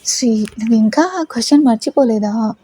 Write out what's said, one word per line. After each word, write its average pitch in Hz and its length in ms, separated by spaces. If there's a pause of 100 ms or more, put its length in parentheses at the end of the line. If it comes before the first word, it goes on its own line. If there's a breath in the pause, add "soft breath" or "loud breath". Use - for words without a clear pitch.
"శ్రీ, 226 380
నువ్వు 220 320
ఇంకా 220 360 (100)
ఆ - 20
క్వశ్చన్ 294 420
మర్చిపోలేదా?" 220 1000